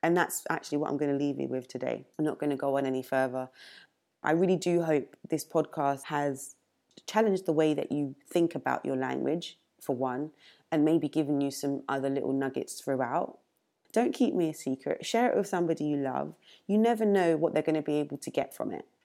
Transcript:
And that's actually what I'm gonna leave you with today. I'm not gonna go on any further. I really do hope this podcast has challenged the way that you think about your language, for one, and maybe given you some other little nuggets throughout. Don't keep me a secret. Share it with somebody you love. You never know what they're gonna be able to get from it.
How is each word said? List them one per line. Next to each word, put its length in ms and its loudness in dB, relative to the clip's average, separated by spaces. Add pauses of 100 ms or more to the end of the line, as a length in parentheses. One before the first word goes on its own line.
And 100 4
that's 360 0
actually 260 -4
what 140 -2
I'm 80 -2
gonna 160 0
leave 260 0
you 80 -4
with 180 -6
today. 380 -6 (140)
I'm 80 0
not 120 -2
gonna 180 -2
go 200 0
on 80 0
any 180 -2
further. 460 -2 (760)
I 100 2
really 240 4
do 260 2
hope 340 0 (100)
this 200 -2
podcast 580 0
has 520 -4 (500)
challenged 400 2
the 80 2
way 180 4
that 180 -2
you 240 -2 (140)
think 260 2
about 300 -2
your 120 -2
language, 600 -2 (220)
for 160 -4
one, 360 -4 (380)
and 140 4
maybe 240 4
given 320 0
you 100 0
some 380 -4
other 220 -2
little 240 -2
nuggets 480 -4
throughout. 560 -2 (540)
Don't 200 2
keep 220 2
me 160 2
a 40 -8
secret. 520 -4
Share 240 2
it 80 2
with 80 0
somebody 380 0
you 120 0
love. 380 -2 (320)
You 100 2
never 300 4
know 320 4
what 160 2
they're 80 2
gonna 180 2
be 180 0
able 200 -4
to 120 -10
get 240 -2
from 180 -6
it. 120 -10 (200)